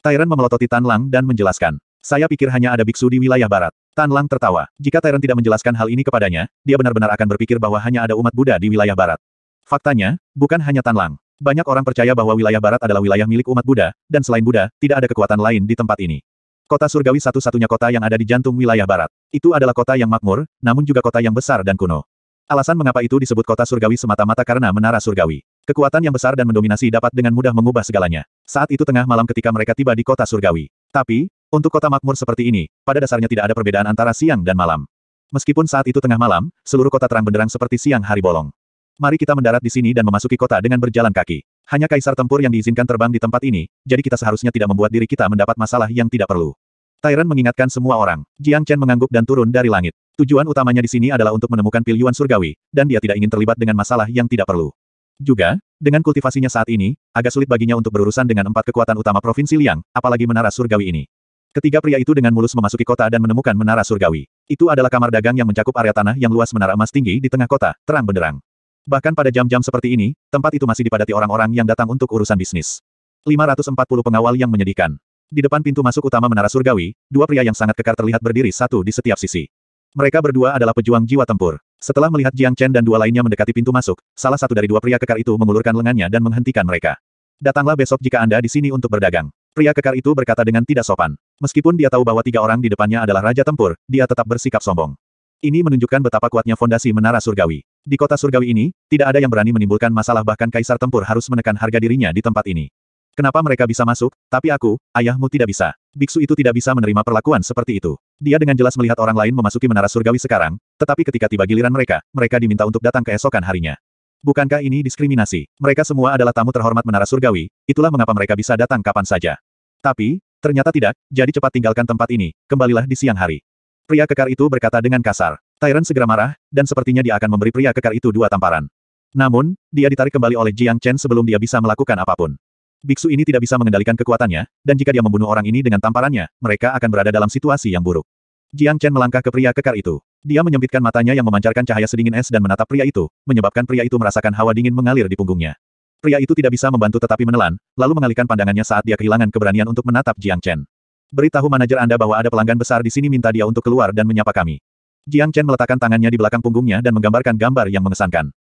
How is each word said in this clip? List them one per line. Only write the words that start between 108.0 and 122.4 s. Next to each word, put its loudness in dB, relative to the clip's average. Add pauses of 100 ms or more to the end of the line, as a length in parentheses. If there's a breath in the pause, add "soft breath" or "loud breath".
Dia 2
dengan 2
jelas 2
melihat 0
orang 0
lain 2
memasuki 0
Menara 2
Surgawi 0
sekarang, -2 (160)
tetapi -2
ketika -2
tiba -2
giliran 2
mereka, -2
mereka 0
diminta 0
untuk -2
datang 0
keesokan -2
harinya. -6 (460)
"Bukankah 0
ini -2
diskriminasi? -2
Mereka 0
semua 0
adalah 2
tamu -2
terhormat 0
Menara 0
Surgawi, 0 (160)
itulah 2
mengapa 0
mereka -2
bisa -2
datang 0
kapan -2
saja." -4 (480)
Tapi, -2 (160)
ternyata 0
tidak, 0 (160)
jadi 0
cepat 0
tinggalkan 0
tempat -2
ini, -2 (140)